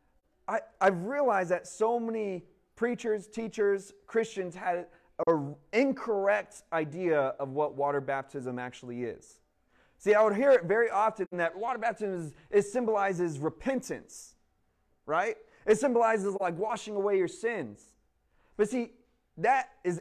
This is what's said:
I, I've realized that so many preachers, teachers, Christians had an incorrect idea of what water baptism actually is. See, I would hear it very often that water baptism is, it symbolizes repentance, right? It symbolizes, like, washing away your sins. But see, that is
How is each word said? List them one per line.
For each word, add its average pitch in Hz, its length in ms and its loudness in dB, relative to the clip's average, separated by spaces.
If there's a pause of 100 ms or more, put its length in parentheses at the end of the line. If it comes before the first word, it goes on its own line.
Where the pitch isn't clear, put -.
(460)
I, 220 140 -2 (200)
I've 190 240 4
realized 220 460 0
that 175 160 0
so 233 320 0
many 220 460 -4 (320)
preachers, 226 500 -2
teachers, 202 680 -2 (120)
Christians 196 480 -2
had 180 320 -4 (400)
an 147 280 0 (180)
incorrect 208 880 0 (100)
idea 156 640 0
of 135 120 -6
what 147 240 -2
water 139 260 0
baptism 135 580 -6
actually 123 460 -8
is. - 360 -10 (560)
See, 208 180 2
I 214 80 6
would 214 120 4
hear 269 160 4
it 240 140 6
very 220 240 2
often 208 440 0
that 170 240 -2
water 233 220 -4
baptism 214 360 -4
is, 160 180 -8 (180)
it 208 120 6
symbolizes 196 760 0
repentance, - 960 -6 (720)
right? 175 320 0 (300)
It 214 120 6
symbolizes, 226 640 2
like, 170 180 -2
washing 214 380 -4
away 202 220 2
your 180 100 2
sins. 180 540 -6 (720)
But 208 140 2
see, 240 220 -2 (440)
that 254 320 2 (160)
is 175 160 -2